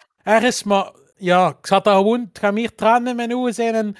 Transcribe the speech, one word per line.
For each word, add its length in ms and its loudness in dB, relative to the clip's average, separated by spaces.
erg 200 2
is, 200 -2
maar 280 -2
ja, 320 2
ik 80 -16
zat 160 2
daar 120 4
gewoon, 240 2
het 200 -12
gaan 140 0
meer 220 -6
tranen 340 2
in 60 -6
mijn 200 -6
ogen 180 -4
zijn 220 -4
en 240 -4